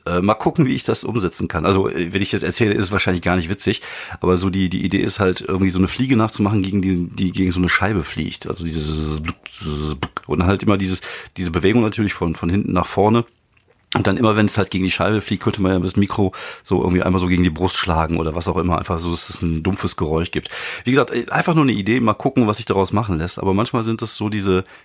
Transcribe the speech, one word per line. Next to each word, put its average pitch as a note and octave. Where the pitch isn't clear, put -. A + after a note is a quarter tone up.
äh, F2
mal G2+
gucken, -
wie C#3
ich C3+
das -
umsetzen G2+
kann. E2+
Also, F#2+
äh, F2
wenn G2
ich -
das G2
erzähle, G2+
ist A2
es F#2
wahrscheinlich F#2
gar F2+
nicht E2
witzig. -
Aber F2+
so F#2
die, F#2
die F#2
Idee F#2+
ist -
halt, F#2
irgendwie F#2+
so F#2
eine F#2
Fliege C3
nachzumachen, G#2+
gegen F#2+
die, F2+
die F2+
gegen F#2+
so F2+
eine F2+
Scheibe F#2+
fliegt. -
Also -
dieses D#2
und C#3
dann F2+
halt F#2+
immer G2+
dieses, F#2+
diese F2+
Bewegung F#2+
natürlich G#2+
von, E2+
von F2
hinten F#2+
nach F2
vorne. A2
Und G#2
dann F#2+
immer, A2
wenn G#2+
es -
halt F#2+
gegen F#2
die F#2
Scheibe G#2
fliegt, -
könnte G2+
man F#2
ja F#2
das F#2
Mikro G2+
so -
irgendwie F2+
einmal F#2
so F2+
gegen F2+
die E2+
Brust E2+
schlagen D#2+
oder D#2+
was F2
auch E2+
immer. E2+
Einfach E2+
so, E2+
dass -
es -
ein E2
dumpfes F#2
Geräusch D#2+
gibt. -
Wie B2
gesagt, B2+
einfach D#3+
nur D#3+
eine B2+
Idee, G#2+
mal A2
gucken, B2+
was G#2+
sich -
daraus F#2+
machen G2+
lässt. E2+
Aber F#2+
manchmal A2
sind A2+
es G#2+
so G#2
diese G2